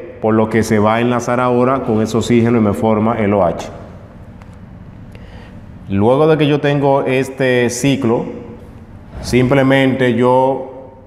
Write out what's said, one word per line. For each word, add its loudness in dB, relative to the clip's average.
por 2
lo 2
que 2
se 2
va 4
a 0
enlazar 0
ahora 2
con 0
ese -2
oxígeno 2
y 2
me 2
forma 0
el 2
O 4
H. -2
Luego 2
de 4
que 2
yo 2
tengo 2
este 0
ciclo, -2
simplemente 2
yo 0